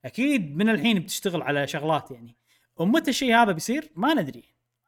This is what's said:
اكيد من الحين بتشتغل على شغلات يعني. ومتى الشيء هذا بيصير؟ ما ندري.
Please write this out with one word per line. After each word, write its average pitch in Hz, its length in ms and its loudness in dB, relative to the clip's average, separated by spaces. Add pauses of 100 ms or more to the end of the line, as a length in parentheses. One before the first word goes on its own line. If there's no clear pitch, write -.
اكيد 202 520 -2
من 208 120 2
الحين 214 300 2
بتشتغل 170 440 -4
على 143 240 0
شغلات 151 440 -2
يعني. 117 260 -18 (400)
ومتى 240 340 2
الشيء 240 240 2
هذا 226 180 6
بيصير؟ 233 440 -4
ما 262 180 2
ندري. 131 280 -4 (460)